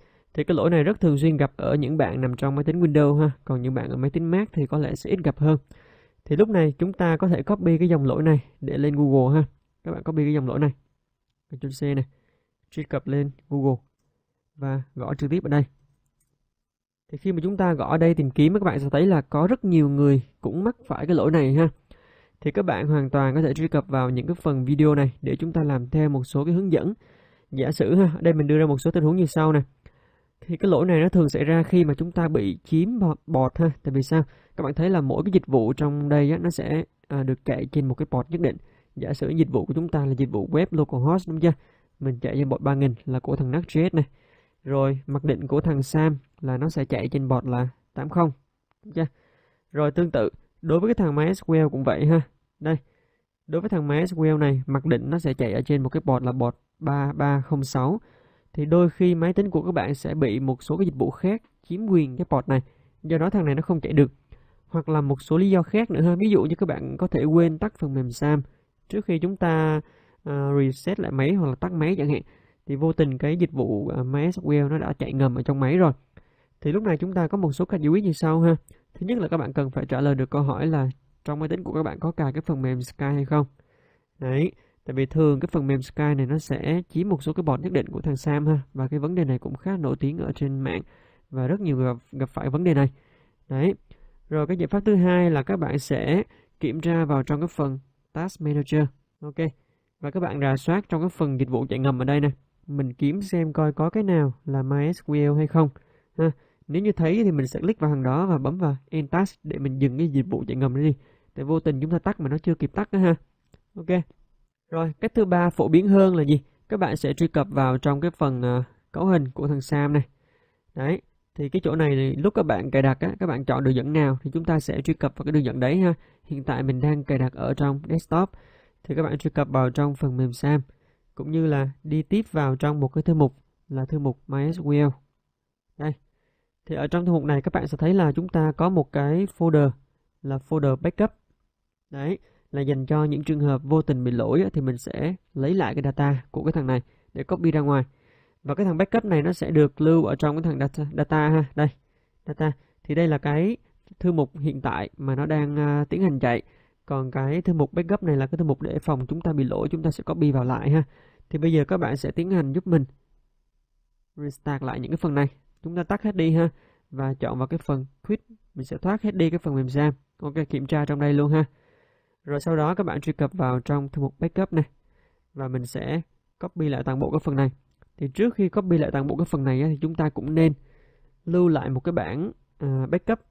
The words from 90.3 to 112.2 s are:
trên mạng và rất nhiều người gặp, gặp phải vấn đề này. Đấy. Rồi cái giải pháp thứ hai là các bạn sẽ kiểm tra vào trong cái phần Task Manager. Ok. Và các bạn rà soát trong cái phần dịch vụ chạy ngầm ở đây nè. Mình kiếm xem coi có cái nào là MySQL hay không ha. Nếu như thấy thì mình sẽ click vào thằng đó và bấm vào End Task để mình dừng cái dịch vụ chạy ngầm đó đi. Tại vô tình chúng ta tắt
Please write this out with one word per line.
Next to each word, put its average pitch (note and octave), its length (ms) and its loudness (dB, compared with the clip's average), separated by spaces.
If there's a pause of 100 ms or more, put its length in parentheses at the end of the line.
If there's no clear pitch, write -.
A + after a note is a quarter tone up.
trên C3+ 280 -4
mạng C3 220 -6 (480)
và C3 160 -4
rất F3+ 140 -2
nhiều D#3+ 160 0
người B2+ 100 2
gặp, B2 100 -2 (160)
gặp C3 160 -6
phải - 220 -6
vấn D3+ 140 -2
đề F3 100 4
này. C#3 160 4 (580)
Đấy. C#3+ 260 0 (540)
Rồi D3+ 180 -2
cái F3 100 -4
giải E3+ 100 -2
pháp G3+ 180 -2
thứ G#3+ 100 4
hai F3+ 360 4
là D3 120 0
các G3 140 -4
bạn D#3 220 -2
sẽ C#3 440 -2 (380)
kiểm D3 200 -4
tra E3 240 0
vào C#3+ 180 0
trong D3 180 -2
cái E3+ 80 -4
phần C#3 300 -4 (340)
Task E3+ 300 -8
Manager. D3 420 0 (360)
Ok. D3 140 -14 (640)
Và C#3+ 100 -6
các F#3 100 -4
bạn C#3+ 200 -4
rà C3+ 160 2
soát F3 320 0
trong D#3+ 140 0
cái F3+ 80 0
phần C#3 300 -2
dịch C3 80 0
vụ B2+ 200 -2
chạy A2+ 100 -2
ngầm C3 240 0
ở - 20 -2
đây C#3+ 160 2
nè. C#3+ 100 2 (360)
Mình C#3 260 -4
kiếm D3 300 -2
xem E3 300 -2
coi D3+ 200 0
có D#3+ 180 0
cái G#3+ 120 -2
nào E3 300 2 (120)
là C3+ 180 -2
MySQL D3 720 0
hay D3+ 120 2
không D#3 220 4 (500)
ha. D#3+ 120 2 (380)
Nếu D#3+ 140 -2
như G#3 100 0
thấy F3 320 2
thì G3 60 4
mình C#3+ 160 0
sẽ - 140 -6
click G#3 200 -2
vào D3+ 100 2
thằng C#3 120 0
đó C#3 240 0
và E3+ 120 2
bấm C#3 200 -4
vào D3+ 180 0 (140)
End D#3 200 -4
Task F#3+ 340 -2
để D3+ 140 -8
mình C3+ 200 -4
dừng C3 200 0
cái E3 100 0
dịch C#3 200 0
vụ A2 200 -4
chạy B2 80 -4
ngầm C3 200 0
đó C#3 60 -2
đi. D3+ 120 2 (400)
Tại C#3 100 -8
vô D#3+ 160 0
tình C#3+ 200 -2
chúng D#3 100 -4
ta E3+ 80 0
tắt G3 220 -4